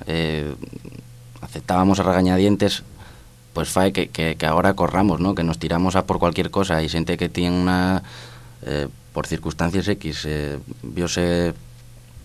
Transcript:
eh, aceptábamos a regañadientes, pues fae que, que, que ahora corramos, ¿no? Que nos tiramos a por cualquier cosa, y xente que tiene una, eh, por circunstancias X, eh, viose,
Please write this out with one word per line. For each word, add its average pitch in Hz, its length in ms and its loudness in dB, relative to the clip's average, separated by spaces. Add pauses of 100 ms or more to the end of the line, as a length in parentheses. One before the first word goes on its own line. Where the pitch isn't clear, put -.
eh, 78 460 -2 (920)
aceptábamos 92 580 2
a - 20 4
regañadientes, 92 800 4 (680)
pues 82 160 -4
fae 92 240 2
que, 92 160 -2
que, 80 280 -2
que 76 100 -2
ahora 87 260 4
corramos, 90 480 2
¿no? 95 140 2
Que 87 100 0
nos 82 140 0
tiramos 85 360 0
a 92 120 2
por 90 120 0
cualquier 85 320 2
cosa, 92 320 2
y 80 60 0
xente 82 300 -2
que 87 100 -2
tiene 87 260 0
una, 90 480 2 (640)
eh, 71 240 -2 (240)
por 73 140 -4
circunstancias 85 600 -2
X, 80 380 -4
eh, 73 340 -4 (240)
viose, 87 680 0 (720)